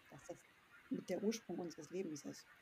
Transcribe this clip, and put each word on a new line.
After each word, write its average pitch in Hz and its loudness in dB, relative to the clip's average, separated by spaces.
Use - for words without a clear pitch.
dass 147 -12
das 170 -6
mit - 2
der 180 4
Ursprung 202 4
unseres 160 -4
Lebens 170 -2
ist. - -6